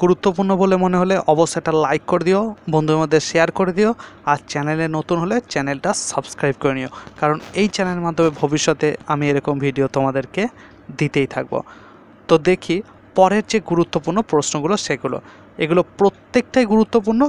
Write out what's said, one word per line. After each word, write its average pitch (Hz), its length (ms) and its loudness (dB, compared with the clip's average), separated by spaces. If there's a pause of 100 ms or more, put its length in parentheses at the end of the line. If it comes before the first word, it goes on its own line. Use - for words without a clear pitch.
গুরুত্বপূর্ণ 190 480 2 (100)
বলে 190 220 4
মনে 180 180 2
হলে 190 140 2 (180)
অবশ্যই 160 280 0
একটা 160 120 -2 (120)
লাইক 151 260 -2
করে 175 160 0
দিও, 190 140 2 (320)
বন্ধুদের 156 280 2
মধ্যে 156 180 2 (100)
শেয়ার 165 200 2 (100)
করে 185 180 0
দিও, 214 140 2 (400)
আর 143 60 2 (140)
চ্যানেলে 151 340 -2 (120)
নতুন 170 260 -2
হলে 202 120 -2 (160)
চ্যানেলটা 139 400 -4 (200)
সাবস্ক্রাইব - 500 -4
করে 135 160 0
নিও, 131 120 -6 (300)
কারণ 151 180 0 (240)
এই 214 140 2
চ্যানেলের 180 320 -4
মাধ্যমে 165 240 0 (100)
ভবিষ্যতে 151 460 0 (240)
আমি 147 200 0
এরকম 143 240 -2 (100)
ভিডিও 135 200 0 (100)
তোমাদেরকে 135 480 -2 (560)
দিতেই 143 360 0
থাকবো। 127 220 -4 (720)
তো 165 60 6 (140)
দেখি 180 280 0 (380)
পরের 190 360 4
যে 220 80 2 (100)
গুরুত্বপূর্ণ 170 500 0 (120)
প্রশ্নগুলো 151 440 0 (100)
সেগুলো, 131 320 -4 (460)
এগুলো 170 180 0 (180)
প্রত্যেকটাই 233 760 0
গুরুত্বপূর্ণ, 220 560 2